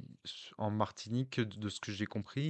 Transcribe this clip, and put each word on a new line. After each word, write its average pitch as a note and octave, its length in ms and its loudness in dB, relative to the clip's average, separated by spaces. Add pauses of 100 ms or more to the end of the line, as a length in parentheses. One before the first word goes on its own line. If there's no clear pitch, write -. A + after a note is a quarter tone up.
(240)
s-, - 340 -12
en G#2+ 120 2
Martinique, A2+ 680 2
de, G#2 200 0
de G#2 80 2
ce - 120 -4
que G#2+ 120 -2
j'ai G2+ 140 0
compris, C3+ 440 0